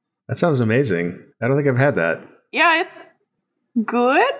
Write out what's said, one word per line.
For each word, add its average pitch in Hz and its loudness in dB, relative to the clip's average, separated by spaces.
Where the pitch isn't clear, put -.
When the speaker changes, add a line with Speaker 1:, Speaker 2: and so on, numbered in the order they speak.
Speaker 1:
That 120 -6
sounds 151 2
amazing. 107 0
I 113 -2
don't 139 0
think 143 0
I've 127 0
had 135 2
that. 82 0
Speaker 2:
Yeah, 320 2
it's - -8
good. 262 2